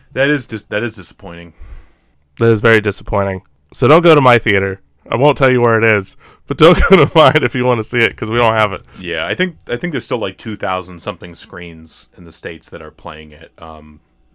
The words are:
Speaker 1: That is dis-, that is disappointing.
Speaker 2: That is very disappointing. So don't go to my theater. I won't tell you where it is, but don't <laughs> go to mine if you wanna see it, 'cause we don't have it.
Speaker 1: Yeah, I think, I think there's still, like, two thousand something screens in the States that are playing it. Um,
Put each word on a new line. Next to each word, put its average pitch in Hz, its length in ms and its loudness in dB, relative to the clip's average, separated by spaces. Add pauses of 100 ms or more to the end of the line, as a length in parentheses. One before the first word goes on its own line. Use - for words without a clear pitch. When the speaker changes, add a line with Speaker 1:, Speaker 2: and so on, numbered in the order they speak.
(140)
Speaker 1:
That 135 160 0
is 143 180 -2
dis-, 110 180 -10
that 107 180 -6
is 113 120 -6
disappointing. 87 580 -16 (880)
Speaker 2:
That 117 100 4
is 107 120 2
very 113 180 4
disappointing. 98 600 -4 (320)
So 131 160 0
don't 165 140 6
go 165 120 6
to 143 60 4
my 123 180 4
theater. 98 420 -2 (280)
I - 80 -4
won't 135 200 2
tell 131 140 2
you 123 100 2
where 117 160 4
it 110 60 0
is, 107 320 0 (320)
but 135 100 -6
don't 165 220 6
<laughs> - 100 4
go 190 60 6 (100)
to - 80 0
mine 147 300 4
if 123 120 -2
you 123 100 -2
wanna 120 180 0
see 123 160 -4
it, 113 160 2
'cause 107 140 -8
we 113 80 -2
don't 113 160 2
have 107 180 0
it. 82 120 -10 (140)
Speaker 1:
Yeah, 82 280 -6
I 101 100 -4
think, 180 220 -4 (100)
I 120 80 -6
think 170 160 -6
there's 131 140 -6
still, 127 120 -4
like, 98 200 -6
two 110 180 -10
thousand 92 440 -6
something 87 360 -12
screens 82 840 -16
in 90 60 -20
the 82 80 -18
States 82 380 -16
that 85 120 -16
are 78 100 -18
playing 78 420 -18
it. 78 240 -20
Um, 78 420 -20 (360)